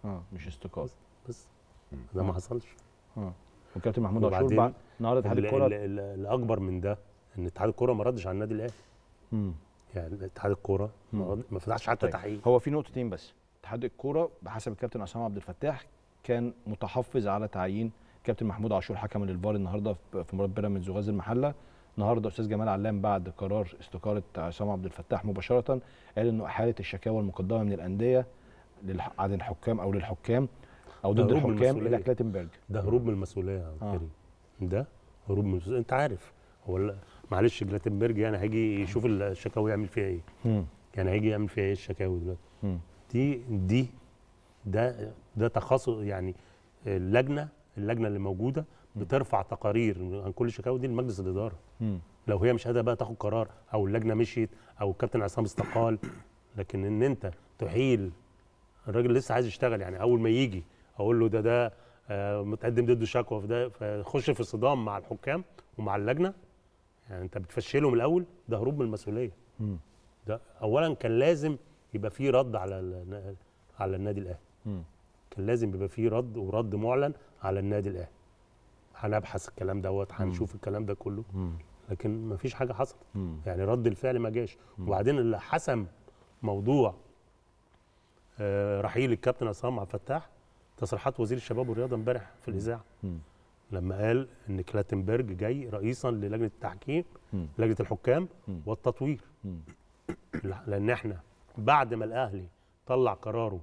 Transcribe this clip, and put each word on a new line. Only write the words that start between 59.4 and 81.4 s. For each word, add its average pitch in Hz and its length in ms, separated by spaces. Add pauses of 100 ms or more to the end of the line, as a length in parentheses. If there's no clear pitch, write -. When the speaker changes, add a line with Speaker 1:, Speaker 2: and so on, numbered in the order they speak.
Speaker 2:
يشتغل، 113 340
يعني 92 200
أول 120 180
ما 113 100
يجي 113 340 (360)
أقول 113 200
له 113 80
ده، 107 140
ده، 117 320 (360)
آه، 101 340
متقدم 113 420
ضده 117 200
شكوى 113 360
في 101 60
ده، 120 220
فيخش 104 600
في 123 140
صدام 123 420
مع 101 120
الحكام 139 460 (340)
ومع 101 180
اللجنة، 143 380 (760)
يعني 92 140
أنت 92 140
بتفشله 135 520
من 123 60
الأول، 160 300 (240)
ده 113 80
هروب 139 220
من 127 60
المسؤولية. 107 460 (280)
Speaker 1:
مم. 101 180 (500)
Speaker 2:
ده 110 140 (200)
أولا 139 320
كان 117 260
لازم 151 380 (360)
يبقى 104 180
فيه 135 200
رد 123 240
على 95 240
ال-، 92 560 (440)
على 95 160
النادي 101 240
الأهلي. 92 200 (260)
Speaker 1:
مم. 95 180 (480)
Speaker 2:
كان 98 140
لازم 113 300
يبقى 95 120
فيه 113 220
رد 117 280
ورد 104 380
معلن 127 380 (300)
على 98 160
النادي 101 300
الأهلي. 90 180 (880)
هنبحث 101 540
الكلام 95 320
دوت، 95 300
Speaker 1:
مم. - 60
Speaker 2:
هنشوف 95 380
الكلام 104 300
ده 101 80
كله. 101 300 (100)
Speaker 1:
مم. 92 180 (380)